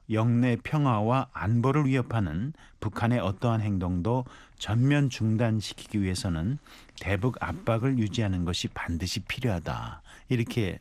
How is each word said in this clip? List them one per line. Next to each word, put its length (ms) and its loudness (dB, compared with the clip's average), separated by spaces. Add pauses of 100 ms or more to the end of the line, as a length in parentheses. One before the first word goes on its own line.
영내 540 4
평화와 720 2
안보를 520 2
위협하는 680 0 (260)
북한의 400 0
어떠한 420 0
행동도 640 0 (320)
전면 520 2
중단시키기 920 0
위해서는 560 0 (420)
대북 420 -2
압박을 580 0
유지하는 460 0
것이 240 -2
반드시 500 -6
필요하다, 800 -4 (280)
이렇게 520 -2